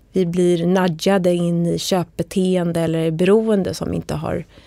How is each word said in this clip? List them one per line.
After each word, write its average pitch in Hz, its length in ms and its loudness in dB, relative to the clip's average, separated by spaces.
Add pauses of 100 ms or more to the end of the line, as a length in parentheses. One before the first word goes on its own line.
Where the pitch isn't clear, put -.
(120)
vi 185 140 0
blir 175 400 0
nudgade 180 680 2
in 170 320 0
i 165 120 -2
köpbeteende 175 1040 -2
eller 160 300 0
beroende 196 640 2
som - 160 -6
vi - 60 -4
inte - 180 -6
har 160 300 -4 (220)